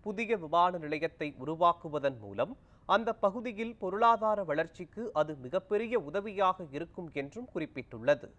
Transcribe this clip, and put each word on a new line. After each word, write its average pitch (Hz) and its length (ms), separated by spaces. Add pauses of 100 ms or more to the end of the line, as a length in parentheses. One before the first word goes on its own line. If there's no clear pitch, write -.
புதிய 214 280 (100)
விமான 175 400
நிலையத்தை 156 440 (160)
உருவாக்குவதன் 151 800
மூலம் 104 280 (440)
அந்த 226 140 (140)
பகுதியில் 226 580
பொருளாதார 214 680
வளர்ச்சிக்கு 165 520 (200)
அது 156 100 (140)
மிகப்பெரிய 208 540 (100)
உதவியாக 190 580 (100)
இருக்கும் 165 320 (120)
என்றும் 220 320
குறிப்பிட்டுள்ளது. 143 760 (120)